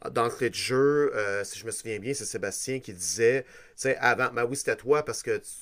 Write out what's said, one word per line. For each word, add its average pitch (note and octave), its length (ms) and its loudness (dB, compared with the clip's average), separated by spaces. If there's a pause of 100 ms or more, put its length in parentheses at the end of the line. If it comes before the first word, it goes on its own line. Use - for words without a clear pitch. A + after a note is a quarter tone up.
(100)
d'entrée A#2 400 0
de - 40 -6
jeu, C#3+ 640 4
euh, G2+ 260 0
si - 160 -12
je - 60 -14
me A2+ 60 -8
souviens G#2+ 280 -6
bien, A#2 140 -4
c'est A2 140 -6
Sébastien A2 540 -4
qui G#2+ 120 -12
disait, A2+ 520 2
tu - 40 -20 (280)
sais, C3 200 0
avant, B2 340 4
ben A#2+ 140 -2
oui, C3 120 -2
c'était - 200 0
toi, D3 260 2
parce A#2+ 200 -8
que G#2+ 160 0
tu, - 100 -16 (140)